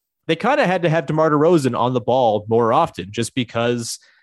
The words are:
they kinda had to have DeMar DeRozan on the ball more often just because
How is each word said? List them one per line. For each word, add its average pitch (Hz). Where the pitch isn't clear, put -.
they 165
kinda 240
had 180
to 170
have 160
DeMar 156
DeRozan 147
on 120
the 123
ball 113
more 113
often 131
just 113
because 120